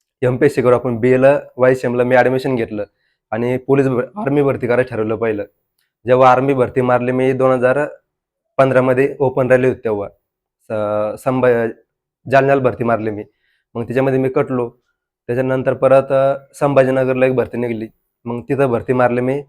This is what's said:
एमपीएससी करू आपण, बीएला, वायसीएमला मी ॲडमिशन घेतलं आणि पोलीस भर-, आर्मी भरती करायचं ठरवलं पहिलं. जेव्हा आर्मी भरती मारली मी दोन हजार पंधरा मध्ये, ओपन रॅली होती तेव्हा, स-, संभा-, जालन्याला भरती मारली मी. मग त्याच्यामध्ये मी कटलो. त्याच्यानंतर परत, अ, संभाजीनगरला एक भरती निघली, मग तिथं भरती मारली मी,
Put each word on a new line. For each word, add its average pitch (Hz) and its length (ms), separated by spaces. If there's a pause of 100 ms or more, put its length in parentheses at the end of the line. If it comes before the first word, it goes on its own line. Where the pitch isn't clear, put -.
(220)
एमपीएससी 131 400
करू 123 140
आपण, 120 220
बीएला, 131 420 (180)
वायसीएमला 123 460
मी 123 120
ॲडमिशन 131 400
घेतलं 107 280 (480)
आणि 120 260
पोलीस 135 300
भर-, 123 280
आर्मी 147 260
भरती 131 260
करायचं 120 280
ठरवलं 110 200
पहिलं. 107 280 (600)
जेव्हा 127 260
आर्मी 131 220
भरती 127 280
मारली 123 300
मी 131 220
दोन 131 180
हजार 127 280 (760)
पंधरा 131 240
मध्ये, 131 380
ओपन 131 320
रॅली 127 160
होती 123 160
तेव्हा, 104 260 (520)
स-, 107 600
संभा-, 123 460 (640)
जालन्याला 135 300
भरती 120 220
मारली 113 260
मी. 104 140 (500)
मग 117 100
त्याच्यामध्ये 131 360
मी 131 100
कटलो. 127 400 (580)
त्याच्यानंतर 131 460
परत, 135 380
अ, 135 240 (180)
संभाजीनगरला 131 720
एक 131 100
भरती 117 220
निघली, 117 300 (380)
मग 120 240
तिथं 139 160
भरती 120 280
मारली 123 280
मी, 131 280